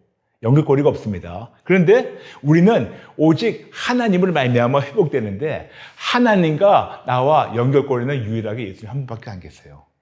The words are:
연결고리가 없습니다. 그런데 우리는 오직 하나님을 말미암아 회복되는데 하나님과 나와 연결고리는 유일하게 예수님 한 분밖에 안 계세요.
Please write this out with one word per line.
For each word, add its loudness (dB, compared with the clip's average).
연결고리가 2
없습니다. -8
그런데 2
우리는 2
오직 0
하나님을 0
말미암아 2
회복되는데 -4
하나님과 2
나와 0
연결고리는 0
유일하게 -6
예수님 -16
한 -8
분밖에 -14
안 -14
계세요. -20